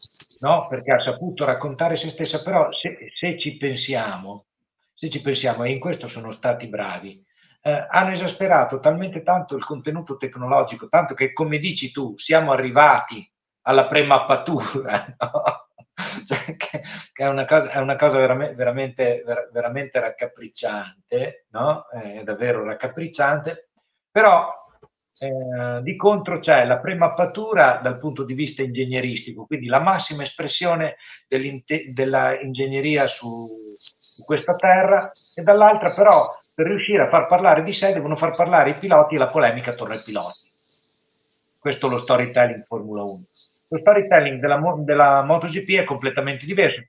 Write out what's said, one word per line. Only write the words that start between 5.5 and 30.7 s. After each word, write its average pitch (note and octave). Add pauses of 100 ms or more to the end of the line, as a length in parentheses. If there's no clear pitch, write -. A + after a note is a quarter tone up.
e B2+
in C3
questo E3
sono A2+
stati A#2+
bravi, G2 (400)
eh, D3
hanno F#3
esasperato E3+
talmente E3+
tanto F3
il C3
contenuto D#3
tecnologico, B2+
tanto D#3
che, C3
come D3+
dici C3+
tu, A#2
siamo D#3
arrivati B2+ (320)
alla C3+
premappatura, C3+
<laughs> -
no? - (580)
Cioè, D3+
che, - (320)
che C3+
è C#3
una C#3
cosa, D#3
è C#3
una C3+
cosa C3+
verame-, C3
veramente, B2
ver-, A#2+
veramente A#2+
raccapricciante, A2
no? C3+
È G#2+
davvero A2
raccapricciante, D3 (400)
però, G3+ (680)
eh, B2+
di F3+
contro F#3
c'è C3+
la B2
premappatura F3
dal B2
punto C#3
di B2+
vista C#3
ingegneristico, B2
quindi B2+
la B2+
massima D#3
espressione D#3+ (320)